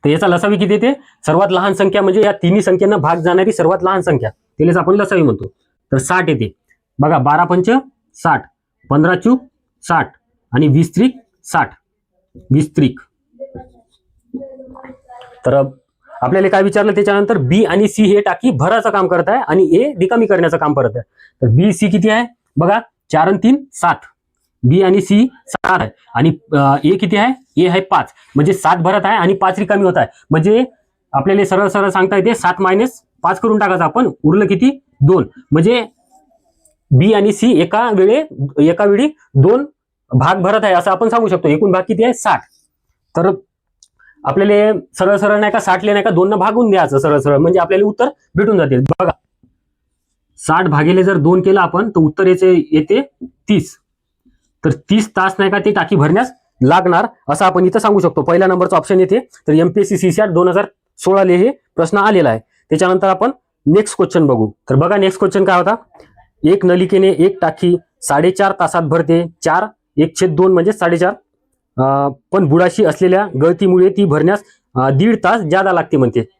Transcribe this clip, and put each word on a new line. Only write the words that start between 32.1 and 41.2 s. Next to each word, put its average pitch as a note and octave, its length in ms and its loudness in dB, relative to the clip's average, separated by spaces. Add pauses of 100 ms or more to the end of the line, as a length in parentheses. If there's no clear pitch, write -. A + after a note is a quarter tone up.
येते G3+ 180 0
सात F3+ 240 -2
मायनस G3 440 -2 (200)
पाच F#3 160 -2
करून G#3+ 200 0
टाकायचं F#3+ 240 0
आपण, F3+ 280 -2 (120)
उरलं F#3 240 2
किती, G3+ 360 -2 (180)
दोन. D3 260 2 (240)
म्हणजे A3 340 2 (1040)
बी E3+ 220 4
आणि G3+ 180 2
सी A#3 300 2
एका A3+ 320 -2
वेळे, G#3 300 2 (360)
एका E3+ 260 2
वेळी G3+ 220 2 (280)
दोन G#3 300 2 (500)
भाग C#3+ 200 2
भरत G3 280 0
आहे G3+ 100 0
असं F3 180 0
आपण F#3+ 180 -2
सांगू A3+ 180 0